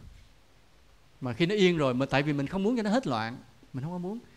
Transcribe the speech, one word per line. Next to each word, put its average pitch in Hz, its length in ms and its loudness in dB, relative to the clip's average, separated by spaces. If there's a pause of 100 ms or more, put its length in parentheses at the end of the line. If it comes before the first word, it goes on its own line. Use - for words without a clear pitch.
(1200)
Mà 127 120 -4
khi 139 140 0
nó 190 80 0
yên 180 240 4
rồi, 135 160 2
mà 131 120 0
tại 135 160 4
vì 151 100 0
mình 143 140 -2
không 190 160 -4
muốn 233 140 2
cho 226 60 0
nó 208 80 -2
hết 254 160 2
loạn, 117 300 -2 (360)
mình 131 120 -6
không 165 80 -6
có 180 60 -6
muốn. 185 200 -6 (180)